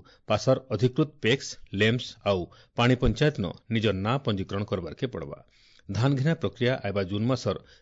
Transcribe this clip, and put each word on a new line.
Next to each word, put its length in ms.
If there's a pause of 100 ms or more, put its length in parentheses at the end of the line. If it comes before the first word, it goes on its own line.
(260)
ପାସର 300 (120)
ଅଧିକୃତ 400 (120)
ପେକ୍ସ, 280 (240)
ଲେମ୍ସ 340 (180)
ଆଉ 160 (360)
ପାଣି 200
ପଞ୍ଚାୟତନ 480 (260)
ନିଜ 160 (100)
ନାଁ 240
ପଞ୍ଜୀକରଣ 440
କରବାରକେ 420
ପଡ଼ବା। 320 (500)
ଧାନ 260
ଘିନା 200
ପ୍ରକ୍ରିୟା 420
ଆଇବା 280
ଜୁନ 200
ମାସର 320 (260)